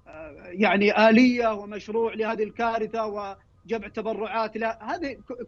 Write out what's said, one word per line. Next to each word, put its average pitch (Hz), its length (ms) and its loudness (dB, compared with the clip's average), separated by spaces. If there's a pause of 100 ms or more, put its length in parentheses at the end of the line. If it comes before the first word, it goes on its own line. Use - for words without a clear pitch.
(460)
يعني 202 640 4
آلية 240 440 6
ومشروع 208 600 -4
لهذه 220 300 -4
الكارثة 226 640 -4
وجمع 202 840 -10
تبرعات، 220 680 -6
لا، 226 380 -6
هذه 330 180 -8
ك-، 247 340 -12